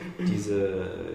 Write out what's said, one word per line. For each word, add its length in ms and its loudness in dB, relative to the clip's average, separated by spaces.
diese, 640 2